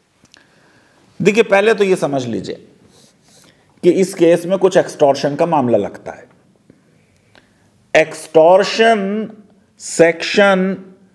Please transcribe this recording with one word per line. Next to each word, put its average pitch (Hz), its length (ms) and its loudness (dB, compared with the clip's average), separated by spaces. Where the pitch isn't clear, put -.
देखिए, 208 220 2
पहले 202 300 2
तो 202 100 -2
ये 185 120 0
समझ 143 300 -4
लीजिए - 420 -10
कि 175 80 4
इस 185 220 0
केस 170 320 2
में 185 120 -4
कुछ 180 200 2
एक्सटॉर्शन 143 580 0
का 165 100 -2
मामला 131 320 0
लगता - 340 -8
है। - 180 -20
एक्सटॉर्शन 196 1300 0
सेक्शन 190 1000 0